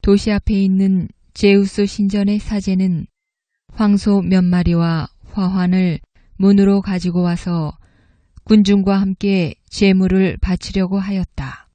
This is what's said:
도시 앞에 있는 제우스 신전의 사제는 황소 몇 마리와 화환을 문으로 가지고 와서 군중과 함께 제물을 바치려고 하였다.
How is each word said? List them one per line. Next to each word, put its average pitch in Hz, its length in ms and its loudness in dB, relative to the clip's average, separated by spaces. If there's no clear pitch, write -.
도시 202 300 2
앞에 202 240 -2
있는 190 520 0
제우스 202 500 2
신전의 202 540 -2
사제는 190 680 -2
황소 202 500 0
몇 185 200 2
마리와 170 640 0
화환을 185 760 -2
문으로 196 440 4
가지고 180 400 -4
와서 175 560 -4
군중과 196 540 4
함께 196 540 -2
제물을 190 680 2
바치려고 185 600 -4
하였다. 185 760 -8